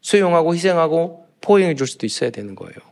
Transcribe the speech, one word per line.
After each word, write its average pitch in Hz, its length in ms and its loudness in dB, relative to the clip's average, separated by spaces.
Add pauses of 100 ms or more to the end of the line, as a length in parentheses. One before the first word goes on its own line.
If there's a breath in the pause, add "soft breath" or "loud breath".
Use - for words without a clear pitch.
수용하고 170 520 2
희생하고 170 720 0 (140)
포용해 190 340 2
줄 135 120 -4
수도 - 200 -10
있어야 117 240 -4
되는 104 240 -14
거예요. 87 200 -20 (180)